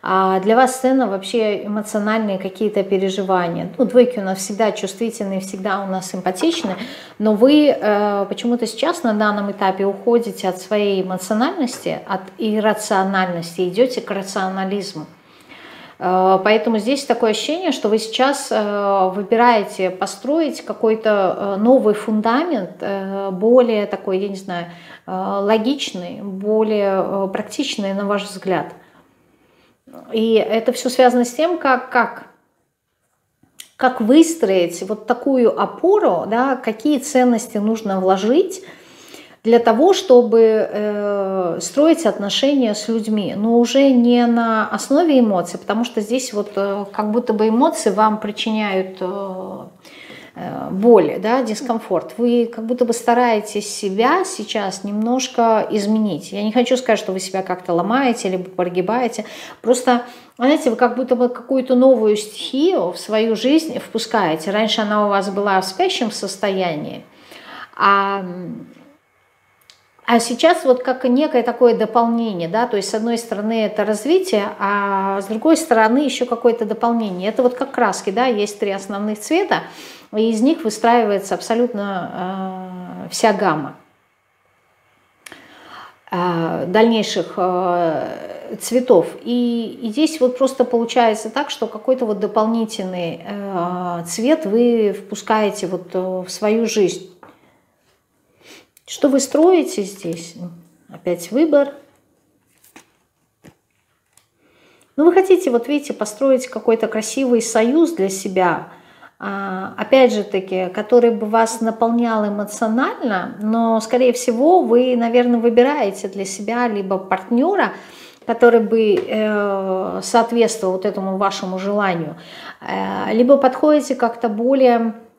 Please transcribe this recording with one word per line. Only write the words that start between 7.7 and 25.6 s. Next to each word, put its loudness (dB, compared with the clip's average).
почему-то -2
сейчас -4
на 0
данном 0
этапе -2
уходите 0
от -4
своей 0
эмоциональности, -4
от -4
иррациональности, -2
идете 0
к -14
рационализму. -6
Э, 4
поэтому 2
здесь -2
такое 2
ощущение, -4
что -4
вы 2
сейчас, -2
э, 0
выбираете 2
построить -4
какой-то, 0
э, -2
новый 6
фундамент, 0
э, -6
более 4
такой, -4
я -4
не -8
знаю, -8
э, -14
логичный, -2